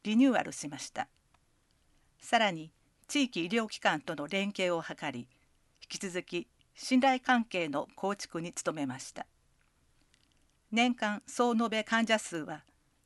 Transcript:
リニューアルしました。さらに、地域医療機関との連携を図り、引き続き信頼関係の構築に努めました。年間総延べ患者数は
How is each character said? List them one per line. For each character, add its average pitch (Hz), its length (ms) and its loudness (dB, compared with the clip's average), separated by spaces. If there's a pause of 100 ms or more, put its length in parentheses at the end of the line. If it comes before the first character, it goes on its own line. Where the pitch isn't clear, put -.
リ 214 140 0
ニ 254 100 8
ュ 262 60 6
ー 208 60 2
ア - 40 2
ル - 100 -8
し - 160 -10
ま 143 100 -10
し - 120 -12
た。 - 180 -8 (1120)
さ - 180 0
ら 214 120 4
に、 160 200 -8 (360)
地 285 180 2
域 175 220 -2
医 - 20 -6
療 220 200 0
機 - 100 -12
関 170 220 2
と 170 140 -8
の 147 120 -6
連 196 280 -2
携 180 200 0
を 165 80 -2
図 160 120 -8 (180)
り、 120 160 -10 (540)
引 - 160 -12
き - 0 -
続 180 240 -4
き 170 260 -8 (260)
信 - 260 2
頼 254 200 4
関 247 240 2
係 170 240 -2
の 143 260 -4
構 196 220 -2
築 - 240 -8
に 170 120 -8
努 - 200 -4
め 151 120 -4
ま 131 140 -6
し - 140 -14
た。 - 140 -12 (1400)
年 240 240 4
間 208 320 -2
総 240 260 2
延 233 180 2
べ 214 140 0
患 226 220 2
者 220 120 4
数 175 200 -6
は 156 240 -8 (440)